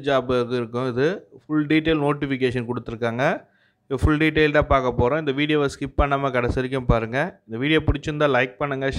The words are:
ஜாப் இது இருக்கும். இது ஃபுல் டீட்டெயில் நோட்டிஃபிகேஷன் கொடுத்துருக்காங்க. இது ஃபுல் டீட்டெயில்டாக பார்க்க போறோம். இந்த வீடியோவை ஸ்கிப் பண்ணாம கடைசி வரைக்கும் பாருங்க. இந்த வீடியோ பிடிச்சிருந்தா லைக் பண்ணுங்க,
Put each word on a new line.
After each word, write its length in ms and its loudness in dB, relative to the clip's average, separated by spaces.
ஜாப் 300 2
இது 240 0
இருக்கும். 320 -4
இது 160 2
ஃபுல் 300 -2
டீட்டெயில் 340 2
நோட்டிஃபிகேஷன் 640 -2
கொடுத்துருக்காங்க. 560 -4
இது 140 -2
ஃபுல் 180 4
டீட்டெயில்டாக 500 2
பார்க்க 300 0
போறோம். 220 0
இந்த 160 0
வீடியோவை 340 2
ஸ்கிப் 280 -6
பண்ணாம 360 0
கடைசி 220 0
வரைக்கும் 340 -4
பாருங்க. 240 -2
இந்த 160 -8
வீடியோ 260 2
பிடிச்சிருந்தா 480 0
லைக் 240 0
பண்ணுங்க, 260 -2